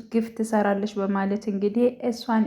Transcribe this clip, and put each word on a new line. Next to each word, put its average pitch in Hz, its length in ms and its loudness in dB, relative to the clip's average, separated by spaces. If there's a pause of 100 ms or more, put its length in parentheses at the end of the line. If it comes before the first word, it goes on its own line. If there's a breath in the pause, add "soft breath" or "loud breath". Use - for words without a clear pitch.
ግፍ 226 260 0
ትሰራለች?» 208 640 0
በማለት 196 520 0
እንግዲህ 208 400 0 (180)
እሷን 226 440 0